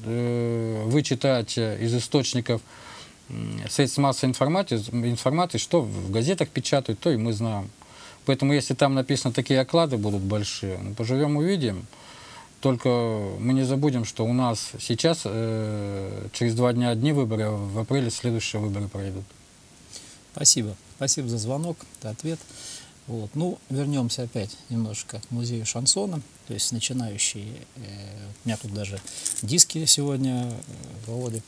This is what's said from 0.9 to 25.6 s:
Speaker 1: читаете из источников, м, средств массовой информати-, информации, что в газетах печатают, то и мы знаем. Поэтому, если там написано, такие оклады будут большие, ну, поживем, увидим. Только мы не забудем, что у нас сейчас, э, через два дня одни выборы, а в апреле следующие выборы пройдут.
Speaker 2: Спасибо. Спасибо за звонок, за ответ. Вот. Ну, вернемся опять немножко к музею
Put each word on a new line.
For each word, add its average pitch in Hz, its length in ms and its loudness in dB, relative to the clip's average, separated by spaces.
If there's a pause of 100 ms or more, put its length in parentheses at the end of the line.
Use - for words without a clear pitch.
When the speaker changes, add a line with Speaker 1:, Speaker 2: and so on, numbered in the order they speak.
Speaker 1:
читаете 117 760 2
из 117 140 2
источников, 123 680 2 (680)
м, 110 400 -6
средств 139 300 4
массовой 135 300 4
информати-, 147 460 2 (160)
информации, 120 680 2
что 170 220 4
в 101 280 -2
газетах 143 400 2
печатают, 127 500 0
то 170 120 4
и 127 60 4
мы 113 160 2
знаем. 104 360 -2 (560)
Поэтому, 139 280 4
если 143 200 2
там 135 220 6
написано, 131 380 2
такие 131 260 4
оклады 139 380 4
будут 104 240 2
большие, 98 600 -2
ну, 101 140 -6
поживем, 135 420 2
увидим. 147 480 2 (760)
Только 131 280 4 (500)
мы 120 140 4
не 135 100 4
забудем, 131 420 4
что - 200 0
у 120 80 4
нас 123 460 2
сейчас, 160 460 2
э, 104 1080 -2
через 113 220 2
два 123 180 6
дня 120 160 4
одни 120 220 4
выборы, 113 320 2
а 107 80 0
в 101 260 -4
апреле 120 320 2
следующие 113 500 -2
выборы 101 280 -2
пройдут. 98 380 -6 (1080)
Speaker 2:
Спасибо. 107 440 2 (200)
Спасибо 135 320 0
за 117 100 0
звонок, 139 400 -2 (240)
за 110 80 -6
ответ. 156 300 -6 (680)
Вот. 113 280 -6
Ну, 175 240 -2 (100)
вернемся 135 540 0
опять 113 320 -4 (140)
немножко 110 500 -2
к - 120 -12
музею 117 340 -2